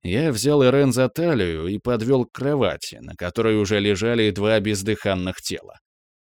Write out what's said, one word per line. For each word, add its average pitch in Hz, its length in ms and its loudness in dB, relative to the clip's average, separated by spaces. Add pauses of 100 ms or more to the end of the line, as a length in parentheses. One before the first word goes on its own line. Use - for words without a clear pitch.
Я 123 300 0
взял 139 320 2
Ирен 127 300 4
за 127 160 2
талию 92 560 0
и 101 120 -4
подвёл 123 460 0
к - 80 -12
кровати, 123 680 -4
на 85 140 -18
которой 107 440 0
уже 104 200 0
лежали 107 500 0
два 104 300 0
бездыханных 98 840 -4
тела. - 360 -12 (520)